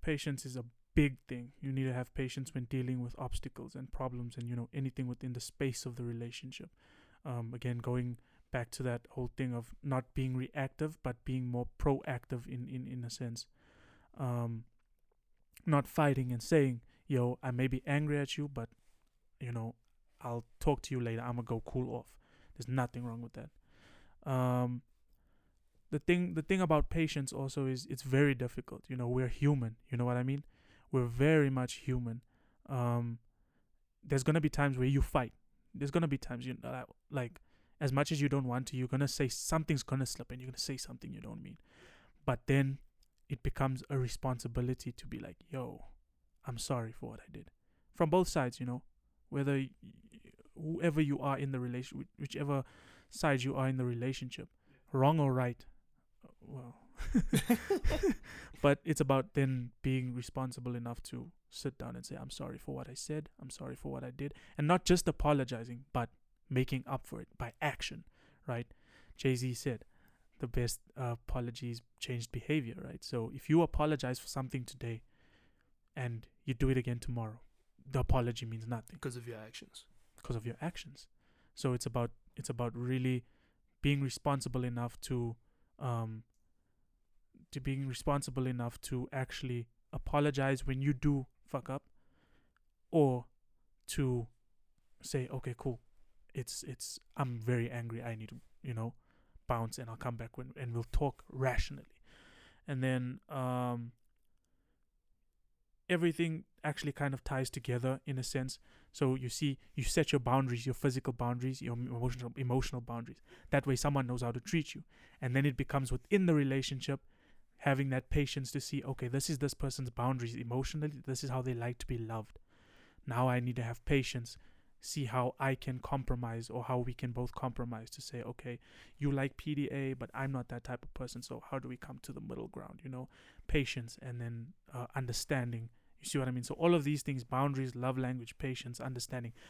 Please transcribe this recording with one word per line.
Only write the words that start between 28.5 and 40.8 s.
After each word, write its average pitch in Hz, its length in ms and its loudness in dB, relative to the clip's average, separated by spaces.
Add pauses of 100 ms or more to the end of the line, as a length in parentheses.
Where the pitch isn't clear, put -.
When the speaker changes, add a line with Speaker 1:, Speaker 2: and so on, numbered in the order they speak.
Speaker 1:
You 131 100 -6
know, 123 100 -2
we're 123 220 2
human. 123 480 4 (120)
You 123 80 0
know 123 80 2
what 123 120 4
I 123 60 2
mean? 139 200 0 (480)
We're 127 140 6
very 139 440 6
much 127 240 0 (120)
human. 120 360 0 (480)
Um, 120 480 2 (840)
there's 139 200 4
gonna 156 180 6
be 151 80 6
times 139 280 2
where 127 100 4
you 139 140 6
fight. 127 320 2 (400)
There's 139 180 -2
gonna 170 160 4
be 143 120 2
times 123 260 -6
you, 127 180 -6
uh, 127 200 -6 (260)
like, 127 300 -4 (400)
as 135 120 2
much 139 200 2
as 147 100 2
you 143 80 4
don't 139 180 2
want 123 200 -2
to, 131 100 -6
you're 127 100 0
gonna 135 200 2
say, 135 200 0
something's 151 560 0
gonna 135 220 0
slip - 260 -8
and 127 100 -10
you're 127 80 -10
gonna 127 80 -10
say 135 200 -4
something - 360 -10